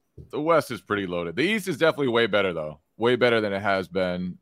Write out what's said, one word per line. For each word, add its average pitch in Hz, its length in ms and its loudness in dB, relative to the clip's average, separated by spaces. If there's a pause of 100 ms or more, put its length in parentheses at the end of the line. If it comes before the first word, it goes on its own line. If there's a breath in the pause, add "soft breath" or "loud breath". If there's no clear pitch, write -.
(320)
the 123 100 -6
West 156 300 2
is 107 100 -8
pretty 101 240 -2
loaded. 85 300 -6
The 123 80 0
East 208 240 -2
is 151 100 -4
definitely 147 320 2
way 117 160 4
better, 98 280 2
though. 76 260 -8 (180)
Way 120 180 2
better 117 240 4
than 104 140 0
it 98 80 -4
has 95 260 0
been. 90 540 -4